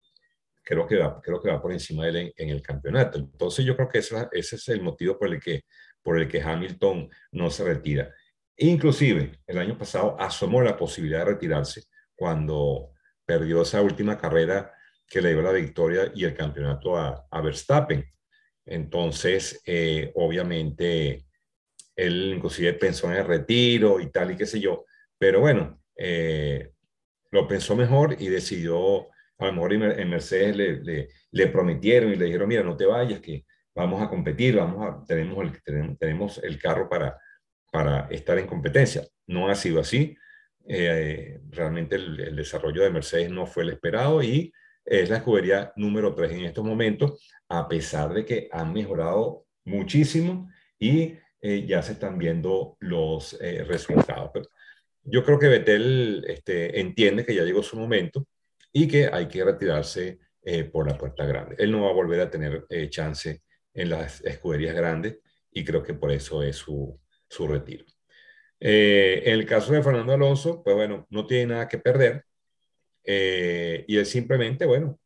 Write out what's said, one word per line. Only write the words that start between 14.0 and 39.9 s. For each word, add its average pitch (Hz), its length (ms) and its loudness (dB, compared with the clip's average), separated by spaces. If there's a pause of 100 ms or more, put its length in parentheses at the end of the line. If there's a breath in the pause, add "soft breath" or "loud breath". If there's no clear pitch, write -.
carrera 82 560 0 (340 soft breath)
que 95 140 0
le 87 80 4
dio 78 100 2
la 92 120 2
victoria 87 600 0
y 90 100 -4
el 76 100 -2
campeonato 71 640 -2
a, 69 340 -4
a 80 100 -6
Verstappen. 76 640 0 (600)
Entonces, 85 1000 -2
eh, 80 500 -2
obviamente, 82 1120 -2 (720)
él 92 400 -2
inclusive 87 380 0
pensó 87 360 0
en 87 60 -2
el 98 100 0
retiro 107 720 4
y 78 100 -8
tal 92 220 -2
y 90 40 -8
qué 104 100 -4
sé 107 140 -6
yo, 92 240 -2 (340 soft breath)
pero 95 220 6
bueno, 104 400 2 (160)
eh, 78 760 -2 (580)
lo 98 180 4
pensó 101 260 -2
mejor 135 440 4
y 98 100 -6
decidió, 90 800 0 (300 soft breath)
a 98 80 -2
lo 95 80 0
mejor 90 180 0
en 107 80 4
Mer-, 107 180 2
en 87 120 -2
Mercedes 95 440 0
le, 87 280 0
le, 76 260 -6 (220 soft breath)
le 95 180 4
prometieron 98 640 4
y 95 40 0
le 90 100 2
dijeron, 87 220 0
"Mira, 110 140 2
no 85 140 -4
te 95 80 -2
vayas, 110 360 2
que 76 260 -12 (280)
vamos 92 280 -2
a 107 80 -4
competir, 95 460 0
vamos 92 300 0
a, - 200 -10
tenemos 87 360 -2
el, 73 200 -8
tenemos, 73 360 -6
tenemos 82 400 -4
el 73 220 -8
carro 87 280 -2
para, 69 300 -4 (520 soft breath)
para 71 400 0
estar 87 280 -2
en 92 80 -2
competencia". 90 560 2 (240)
No 90 220 -2
ha 101 60 2
sido 85 260 0
así. 139 360 0 (520 soft breath)